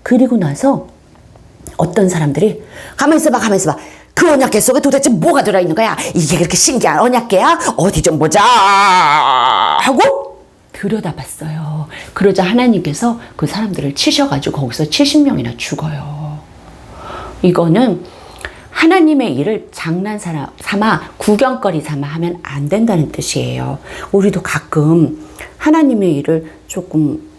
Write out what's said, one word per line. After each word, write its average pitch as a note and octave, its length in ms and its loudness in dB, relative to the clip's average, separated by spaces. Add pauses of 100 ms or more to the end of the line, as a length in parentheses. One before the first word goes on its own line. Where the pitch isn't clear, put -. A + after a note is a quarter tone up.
그리고 B3 340 2
나서 F#3 520 0 (880)
어떤 F3+ 320 2
사람들이, D#3+ 520 0 (360)
"가만히 D4 200 2
있어봐, C#4+ 220 0
가만히 G3+ 180 0
있어봐. - 200 -2 (360)
그 E4 180 4
언약궤 B3 280 2
속에 C4 220 2
도대체 C#4 280 2
뭐가 A#3+ 340 2
들어있는 F3+ 320 0
거야? G#3+ 220 0 (160)
이게 E3 240 0
그렇게 E3+ 180 0
신기한 F#3 440 2
언약궤야? A#3+ 600 2 (180)
어디 E3 240 0
좀 D#3+ 180 2
보자." D#3+ 220 2 (1400)
하고 D#4 600 0 (300)
들여다봤어요. D#3 1120 -8 (260)
그러자 F#3+ 300 2
하나님께서 A#3 760 0 (160)
그 D#3 120 -2
사람들을 D3+ 480 -4
치셔가지고 C#3+ 680 -2
거기서 D3 280 -4
칠십 C#4+ 340 2
명이나 A#2+ 340 0
죽어요. D3+ 800 -8 (1040)
이거는 E3+ 640 2 (680)
하나님의 D#4 640 4
일을 F#3+ 360 -4
장난 F#3+ 480 -6
삼아, F3 1000 -4
구경거리 G#3 640 0
삼아 D3 260 -6
하면 E3+ 360 -6
안 C#3+ 260 -6
된다는 G3+ 420 0
뜻이에요. B2+ 680 -6 (320)
우리도 G3 320 2
가끔 D3+ 840 0 (320)
하나님의 C4 580 2
일을 D#3+ 360 -2 (160)
조금 D#3 540 -4 (180)